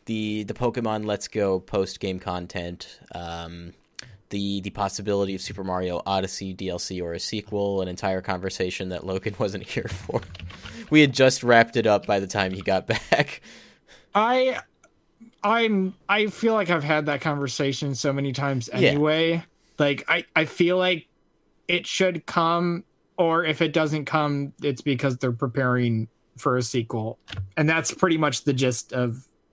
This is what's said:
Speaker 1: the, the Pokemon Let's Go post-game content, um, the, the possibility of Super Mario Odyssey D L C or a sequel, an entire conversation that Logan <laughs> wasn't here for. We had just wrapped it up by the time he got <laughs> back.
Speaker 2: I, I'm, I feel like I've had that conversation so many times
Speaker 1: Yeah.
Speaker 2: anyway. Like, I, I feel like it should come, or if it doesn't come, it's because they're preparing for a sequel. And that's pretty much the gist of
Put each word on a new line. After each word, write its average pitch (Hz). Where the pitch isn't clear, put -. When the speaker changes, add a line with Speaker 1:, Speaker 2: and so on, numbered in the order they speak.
Speaker 1:
the, 107
the 104
Pokemon 117
Let's 104
Go 98
post-game 95
content, 87
um, 85
the, 101
the 101
possibility 98
of 92
Super 95
Mario 92
Odyssey 95
D 95
L 87
C 92
or 85
a 87
sequel, 101
an 92
entire 92
conversation 92
that 90
Logan 95
<laughs> -
wasn't 101
here -
for. -
We 151
had 139
just 131
wrapped 117
it 110
up 104
by 101
the 98
time 95
he 95
got 92
<laughs> -
back. -
Speaker 2:
I, 247
I'm, 208
I 214
feel 220
like 196
I've 165
had 151
that 143
conversation 139
so 139
many 139
times 135
Speaker 1:
Yeah. 156
Speaker 2:
anyway. 160
Like, 143
I, 170
I 160
feel 175
like 180
it 180
should 185
come, 170
or 165
if 156
it 151
doesn't 156
come, 143
it's 143
because 135
they're 127
preparing 123
for 127
a 127
sequel. 113
And 156
that's 160
pretty 170
much 147
the 143
gist 127
of 123